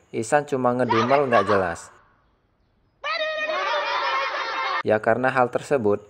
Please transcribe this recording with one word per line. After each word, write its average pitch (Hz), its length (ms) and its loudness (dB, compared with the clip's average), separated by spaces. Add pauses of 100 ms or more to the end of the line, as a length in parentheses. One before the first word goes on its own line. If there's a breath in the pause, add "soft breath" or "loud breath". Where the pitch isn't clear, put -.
(120)
Ihsan 143 320 0
cuma 127 320 0
ngedumel 127 560 2
nggak 104 160 4
jelas. 95 400 0 (3000)
Ya 107 160 2
karena 120 320 0
hal 127 160 2
tersebut, 113 600 -2